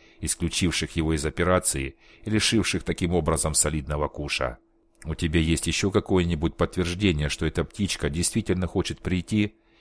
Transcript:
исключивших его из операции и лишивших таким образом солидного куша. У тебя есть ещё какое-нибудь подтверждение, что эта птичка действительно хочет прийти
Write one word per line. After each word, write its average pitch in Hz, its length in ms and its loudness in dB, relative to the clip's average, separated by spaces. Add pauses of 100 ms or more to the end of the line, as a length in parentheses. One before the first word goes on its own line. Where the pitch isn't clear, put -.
(200)
исключивших 82 760 -2
его 80 200 0
из 73 120 -2
операции 78 680 0 (280)
и 104 60 -6
лишивших 104 540 2
таким 87 280 -2
образом 80 420 2
солидного 73 520 0
куша. 67 520 -6 (460)
У 80 120 -4
тебя 82 240 2
есть 80 260 2
ещё 90 240 0
какое-нибудь 87 640 2
подтверждение, 87 720 0
что - 160 -4
эта 80 200 0
птичка - 460 -2
действительно 90 580 0
хочет 85 320 -4
прийти 92 560 0 (240)